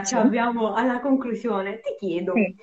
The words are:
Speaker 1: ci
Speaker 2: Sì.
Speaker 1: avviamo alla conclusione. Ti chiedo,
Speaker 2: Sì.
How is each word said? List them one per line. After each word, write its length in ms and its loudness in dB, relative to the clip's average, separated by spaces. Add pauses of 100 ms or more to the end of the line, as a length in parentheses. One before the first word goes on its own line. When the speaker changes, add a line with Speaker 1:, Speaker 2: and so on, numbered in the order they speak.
Speaker 1:
ci 100 -2
Speaker 2:
Sì. 0 -
Speaker 1:
avviamo 600 2
alla 260 0
conclusione. 800 -2
Ti 180 -8
chiedo, 360 -2
Speaker 2:
Sì. 280 2